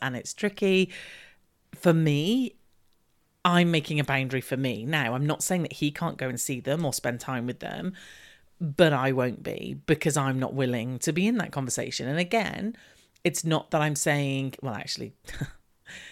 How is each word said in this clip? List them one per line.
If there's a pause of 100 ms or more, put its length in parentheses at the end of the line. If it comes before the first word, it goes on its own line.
and
it's
tricky, (800)
for
me, (880)
I'm
making
a
boundary
for
me.
Now,
I'm
not
saying
that
he
can't
go
and
see
them
or
spend
time
with
them, (680)
but
I
won't
be (100)
because
I'm
not
willing
to
be
in
that
conversation.
And
again, (460)
it's
not
that
I'm
saying,
well,
actually, (260)
<laughs> (640)